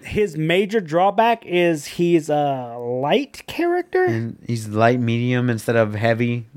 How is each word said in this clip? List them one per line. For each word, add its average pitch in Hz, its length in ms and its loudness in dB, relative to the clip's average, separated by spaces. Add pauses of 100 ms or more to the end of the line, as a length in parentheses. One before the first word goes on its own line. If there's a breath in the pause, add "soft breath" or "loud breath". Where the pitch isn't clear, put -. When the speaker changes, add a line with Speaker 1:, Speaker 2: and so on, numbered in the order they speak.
Speaker 1:
his 190 340 -2
major 185 440 0
drawback 196 680 2
is 170 400 2
he's 170 420 2
a 135 480 -2
light 131 680 -2
character. 349 580 -2
Speaker 2:
And 113 400 -4
he's 110 220 -4
light 113 320 2
medium 120 500 0
instead 117 260 -2
of 107 200 2
heavy. 117 500 0 (120)